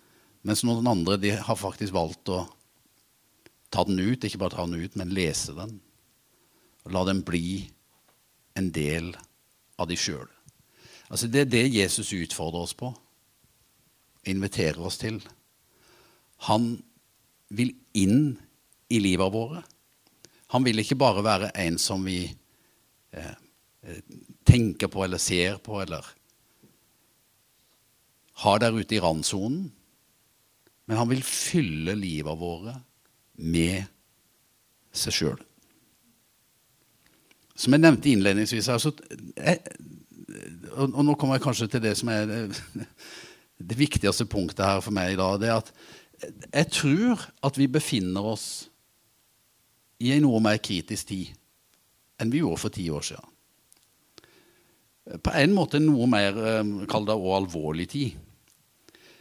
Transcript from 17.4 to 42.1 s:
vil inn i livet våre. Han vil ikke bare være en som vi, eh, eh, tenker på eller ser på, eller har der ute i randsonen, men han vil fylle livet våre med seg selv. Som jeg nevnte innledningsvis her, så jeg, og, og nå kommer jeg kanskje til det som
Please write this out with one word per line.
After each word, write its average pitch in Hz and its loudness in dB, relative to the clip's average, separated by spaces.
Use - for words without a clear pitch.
vil 123 -2
inn 113 4
i 117 2
livet 95 2
våre. 123 -6
Han 127 4
vil 110 2
ikke 131 -2
bare 104 4
være 101 0
en 82 0
som 95 -2
vi, 90 -2
eh, 78 -14
eh, - -18
tenker 113 6
på 95 -4
eller 92 -2
ser 92 0
på, 101 -8
eller 87 -8
har 101 4
der 113 4
ute 110 -2
i 104 2
randsonen, 101 0
men 110 -2
han 120 2
vil 131 0
fylle 90 -2
livet 80 -4
våre 87 -8
med 85 0
seg - -4
selv. 69 -2
Som 127 4
jeg 151 8
nevnte 143 8
innledningsvis 101 4
her, 120 2
så 151 0
jeg, - 0
og, 135 0
og 143 2
nå 147 4
kommer 135 2
jeg 127 -2
kanskje 117 0
til 123 0
det 104 2
som 120 -2